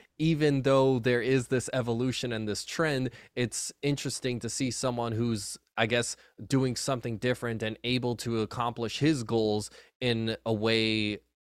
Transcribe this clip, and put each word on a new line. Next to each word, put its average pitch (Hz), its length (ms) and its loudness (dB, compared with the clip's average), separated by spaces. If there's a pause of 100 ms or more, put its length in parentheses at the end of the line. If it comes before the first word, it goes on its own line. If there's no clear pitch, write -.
(200)
even 151 420 4
though 135 380 4
there 120 240 2
is 131 240 0
this 127 260 0
evolution 123 580 -2
and 110 160 -4
this 101 160 -2
trend, 139 460 -2 (260)
it's - 360 -2 (100)
interesting 131 600 -2
to 117 80 -4
see 131 200 -2
someone 120 420 -2
who's, 113 460 -2 (180)
I 113 120 2
guess, 120 280 0 (300)
doing 131 300 2
something 120 420 -4
different 117 460 -2
and 110 200 -4
able 123 340 0
to 113 240 -2
accomplish 117 580 -4
his 143 240 2
goals 107 480 2 (300)
in 113 440 0
a 113 80 2
way, 110 640 2 (280)